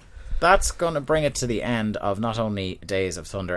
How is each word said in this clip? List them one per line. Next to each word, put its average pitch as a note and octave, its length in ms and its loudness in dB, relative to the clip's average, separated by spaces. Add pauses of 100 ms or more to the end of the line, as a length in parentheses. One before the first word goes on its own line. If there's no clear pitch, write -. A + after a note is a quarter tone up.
(400)
that's F#3 320 6
gonna E3 280 -2
bring D#3 240 2
it C#3+ 120 0
to B2+ 100 -2
the G#2+ 160 0
end G#2+ 360 0
of G2+ 200 -2
not A2+ 200 -2
only G2+ 460 -4
Days F#2+ 320 0
of D#2+ 100 -10
Thunder F2+ 300 -4